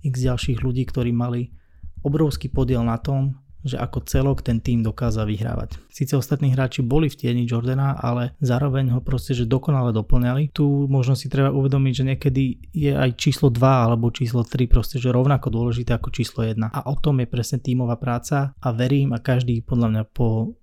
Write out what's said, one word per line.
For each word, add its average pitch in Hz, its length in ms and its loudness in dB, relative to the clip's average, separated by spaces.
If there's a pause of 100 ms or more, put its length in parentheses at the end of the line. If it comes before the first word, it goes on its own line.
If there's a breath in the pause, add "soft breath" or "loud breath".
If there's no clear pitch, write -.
x 127 240 -2
ďalších 120 320 -2
ľudí, 127 240 -2
ktorí 120 240 -2
mali 120 400 -2 (560 soft breath)
obrovský 143 480 0
podiel 123 320 0
na 117 160 -2
tom, 139 400 -2 (240)
že 123 160 -6
ako - 240 -6
celok 135 400 0
ten 117 160 0
tým 117 240 0
dokázal 110 400 -2
vyhrávať. 113 640 -4
Sice - 240 -4
ostatní 139 400 0
hráči 131 320 0
boli 143 240 4
v - 80 -10
tieni 120 320 0
Jordana, 131 480 0
ale 123 460 -4
zároveň 131 500 0
ho 123 80 0
proste, 127 320 -2
že 120 160 0
dokonale 131 460 2
doplňali. 123 580 2
Tu 147 140 2 (180)
možno 135 320 2
si 131 160 -8
treba 139 160 2
uvedomiť, 135 480 2
že 131 160 0
niekedy 135 300 0 (320)
je 143 180 2
aj 131 240 0
číslo 143 320 2
dva 120 400 4
alebo 117 240 2
číslo 120 320 0
tri 127 240 -2
proste, 120 320 4
že 127 80 0
rovnako 127 400 2
dôležité 117 480 0
ako - 160 -4
číslo 117 320 -4
jedna. 110 240 -2
A 139 220 -6
o 143 80 -2
tom 135 240 2
je 113 80 -4
presne 120 260 -4
tímová 123 400 -2
práca 135 640 -2
a 131 100 -2
verím 123 460 2
a 113 80 -6
každý 123 420 0
podľa 120 240 0
mňa 110 140 0 (100)
po 113 500 0